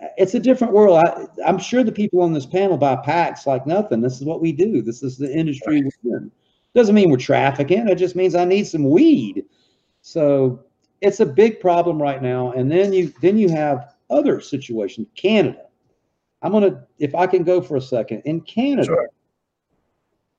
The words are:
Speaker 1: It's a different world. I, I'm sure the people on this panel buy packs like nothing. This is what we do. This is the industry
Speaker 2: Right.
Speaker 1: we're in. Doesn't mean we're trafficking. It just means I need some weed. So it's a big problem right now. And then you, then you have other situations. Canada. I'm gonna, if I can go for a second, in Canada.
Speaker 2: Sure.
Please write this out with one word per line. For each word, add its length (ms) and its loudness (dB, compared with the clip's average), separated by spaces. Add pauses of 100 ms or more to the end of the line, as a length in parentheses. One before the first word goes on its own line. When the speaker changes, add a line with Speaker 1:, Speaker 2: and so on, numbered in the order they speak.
(180)
Speaker 1:
It's 180 0
a 40 -2
different 340 2
world. 260 6
I, 260 0 (200)
I'm 120 0
sure 260 -2
the 80 -2
people 300 -2
on 100 2
this 140 -4
panel 320 -2
buy 200 2
packs 500 -4
like 180 -2
nothing. 340 -2
This 180 -2
is 80 -12
what 160 -6
we 100 0
do. 300 -2
This 220 -10
is 140 -10
the 160 -6
industry 480 -2
Speaker 2:
Right. 100 -4 (120)
Speaker 1:
we're 140 -4
in. 140 -14 (440)
Doesn't 180 4
mean 160 6
we're 80 4
trafficking. 680 0
It 80 2
just 200 -2
means 200 0
I 100 0
need 220 0
some 220 -2
weed. 560 2 (560)
So 640 0 (380)
it's 180 0
a 60 4
big 340 2
problem 400 0
right 220 -4
now. 300 -4
And 200 -2
then 220 2
you, 180 0 (100)
then 160 4
you 120 4
have 460 -2 (140)
other 300 0
situations. 760 -8
Canada. 480 0 (800)
I'm 80 -4
gonna, 320 0 (160)
if 160 -4
I 100 0
can 180 0
go 180 2
for 160 -6
a 40 -2
second, 440 -6
in 160 -4
Canada. 440 -2
Speaker 2:
Sure. 240 -2 (1300)